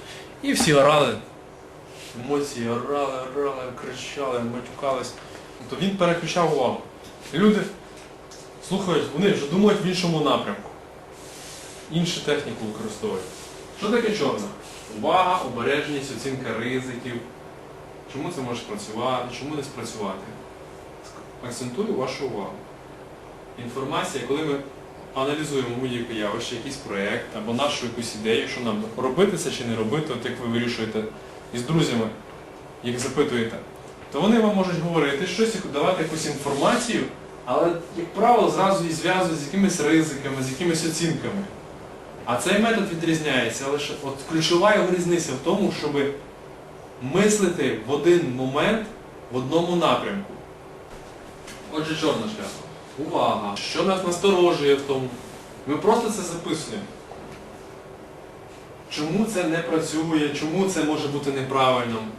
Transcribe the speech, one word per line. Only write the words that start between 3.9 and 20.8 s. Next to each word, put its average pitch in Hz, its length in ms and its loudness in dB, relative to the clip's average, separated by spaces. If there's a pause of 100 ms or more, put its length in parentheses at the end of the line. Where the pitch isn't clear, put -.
матюкались. 120 720 -4 (460)
Тобто 139 280 -2
він 196 100 0
переключав 170 600 4
увагу. 117 220 2 (540)
Люди 196 260 6 (1080)
слухають, 180 360 2 (100)
вони 185 180 6
вже 139 140 0
думають 190 380 6
в - 20 2
іншому 175 340 2
напрямку. 120 500 2 (1200)
Іншу 170 280 0
техніку 117 460 -2
використовують. 107 580 -4 (540)
Що 208 100 -2
таке 214 280 4
чорна? 110 300 0 (520)
Увага, 180 480 4
обережність, 139 720 -2
оцінка 123 420 -4
ризиків. 123 560 -4 (1000)
Чому 156 240 -4
це 139 40 -6
може 120 200 -4
спрацювати, 110 640 -4 (140)
чому 143 160 -6
не 143 80 -4
спрацювати? 110 640 -8 (1200)